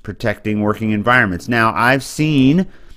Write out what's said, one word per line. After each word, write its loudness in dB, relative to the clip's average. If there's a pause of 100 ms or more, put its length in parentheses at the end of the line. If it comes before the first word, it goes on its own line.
protecting -4
working -2
environments. 0
Now, 2
I've 2
seen 2 (320)